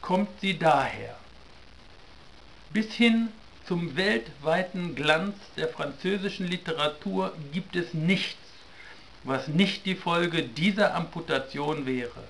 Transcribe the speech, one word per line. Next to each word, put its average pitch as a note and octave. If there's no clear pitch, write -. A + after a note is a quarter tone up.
kommt G3
sie F#3+
daher. C3+
Bis G#3+
hin A3+
zum E3+
weltweiten F3
Glanz D#3+
der D#3+
französischen F#3
Literatur F3
gibt F#3
es F3
nichts, E3+
was C3+
nicht F3+
die F#3
Folge E3+
dieser F3
Amputation D3
wäre. A#2+